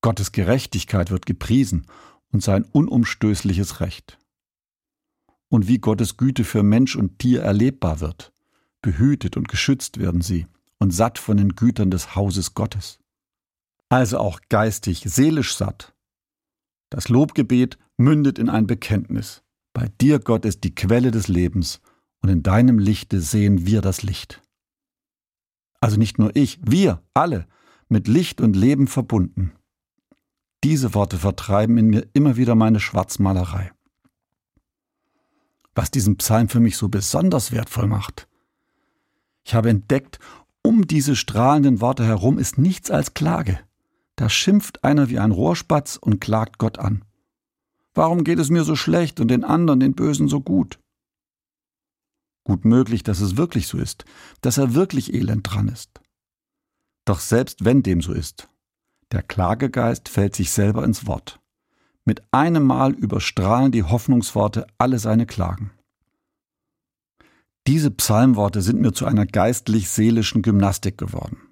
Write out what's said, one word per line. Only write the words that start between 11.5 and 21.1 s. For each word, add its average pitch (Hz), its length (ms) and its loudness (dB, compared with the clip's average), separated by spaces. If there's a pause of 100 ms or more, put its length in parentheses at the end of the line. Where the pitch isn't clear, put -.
Gütern 110 380 0
des - 240 -6
Hauses 98 380 -4
Gottes. - 440 -8 (880)
Also 123 300 0
auch 95 300 -4
geistig, 107 580 -2
seelisch 147 480 0
satt. - 400 -8 (960)
Das - 180 -10
Lobgebet 127 720 0 (180)
mündet 143 440 2
in 117 80 0
ein 110 180 0
Bekenntnis. 107 800 -4 (300)
„Bei 117 140 -4 (120)
dir, 139 180 4
Gott, 110 260 0
ist 104 200 -4
die 85 100 -4
Quelle 120 380 2